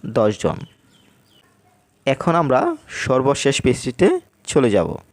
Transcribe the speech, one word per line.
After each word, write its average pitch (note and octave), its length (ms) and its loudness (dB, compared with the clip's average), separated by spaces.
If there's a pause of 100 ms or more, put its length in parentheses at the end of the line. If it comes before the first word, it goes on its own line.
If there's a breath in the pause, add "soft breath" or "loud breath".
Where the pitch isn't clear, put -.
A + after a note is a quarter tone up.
(180)
দশ G#2+ 140 2 (120)
জন। D#2 140 -2 (1600)
এখন E3 280 -2
আমরা C3 180 2 (460)
সর্বশেষ C3+ 500 0 (100)
পেজটিতে C3 420 0 (440)
চলে B2+ 240 2
যাব। E2+ 160 2 (220)